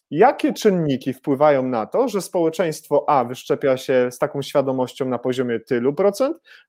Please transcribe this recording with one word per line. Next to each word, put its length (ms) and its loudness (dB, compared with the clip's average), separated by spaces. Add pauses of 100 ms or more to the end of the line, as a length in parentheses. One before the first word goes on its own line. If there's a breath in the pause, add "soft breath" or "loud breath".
(120)
jakie 420 2
czynniki 600 0
wpływają 500 2
na 220 -2
to, 220 0
że 140 -4
społeczeństwo 880 -2
A 160 4
wyszczepia 520 -2
się 340 2
z 60 -14
taką 240 -4
świadomością 640 -2
na 140 -4
poziomie 400 -2
tylu 340 0
procent, 440 0 (320 soft breath)